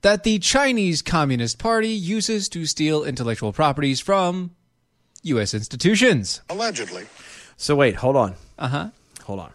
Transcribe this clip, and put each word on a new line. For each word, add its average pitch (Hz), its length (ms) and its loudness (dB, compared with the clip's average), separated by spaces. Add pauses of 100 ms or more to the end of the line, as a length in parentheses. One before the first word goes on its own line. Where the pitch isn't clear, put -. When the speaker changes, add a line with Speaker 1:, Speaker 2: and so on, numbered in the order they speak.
Speaker 1:
that 202 220 4
the 214 160 2
Chinese 226 600 2
Communist 131 580 0
Party 226 300 0
uses 208 640 -2
to 165 160 -6
steal 151 360 0
intellectual 117 500 -4
properties 139 460 0
from 185 520 0 (720)
U 127 180 0
S 101 140 -2
institutions. 165 960 2
Speaker 2:
Allegedly. 185 560 -6 (500)
Speaker 3:
So - 180 0
wait, 131 220 4
hold 127 200 0
on. 101 180 2 (240)
Speaker 1:
Uh-huh. 143 320 -4 (340)
Speaker 3:
Hold 98 160 -10
on. 82 140 -16